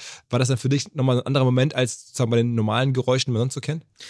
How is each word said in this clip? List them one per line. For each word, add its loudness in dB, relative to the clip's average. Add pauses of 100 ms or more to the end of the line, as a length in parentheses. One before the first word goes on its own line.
(300)
War 0
das 2
dann 0
für -2
dich -2
nochmal 2
ein -4
anderer 2
Moment, 2
als -4
sozusagen -2
bei 4
den 2
normalen 0
Geräuschen, 0
die 0
man 2
sonst -2
so -10
kennt? -6 (240)